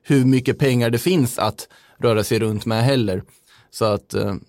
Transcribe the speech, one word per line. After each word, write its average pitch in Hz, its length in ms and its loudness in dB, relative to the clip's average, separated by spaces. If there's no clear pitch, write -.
hur 135 220 2
mycket 131 340 2
pengar 123 300 2
det 120 80 0
finns 156 420 0
att - 280 -4
röra 110 260 2
sig 110 160 -2
runt 107 260 -2
med 113 180 0
heller. 117 400 0
Så - 160 -2
att, 104 280 -2
eh, 104 200 -2